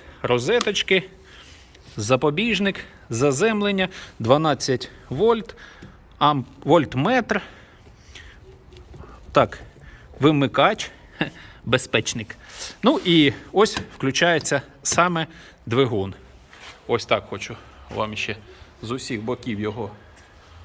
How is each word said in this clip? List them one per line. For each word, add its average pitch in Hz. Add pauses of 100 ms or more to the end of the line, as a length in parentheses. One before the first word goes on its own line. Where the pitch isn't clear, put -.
(220)
розеточки, 190 (920)
запобіжник, 160 (300)
заземлення, 190 (300)
дванадцять 135 (200)
вольт, 214 (640)
амп-, 143 (180)
вольтметр. 175 (1900)
Так, - (600)
вимикач, 143 (280)
<laughs> - (340)
безпечник. - (480)
Ну 262
і 160 (180)
ось 208 (180)
включається 143 (220)
саме 170 (380)
двигун. 110 (760)
Ось 120
так 107
хочу 101 (400)
вам 107
ще 104 (460)
з 113
усіх 127
боків 117
його 104 (760)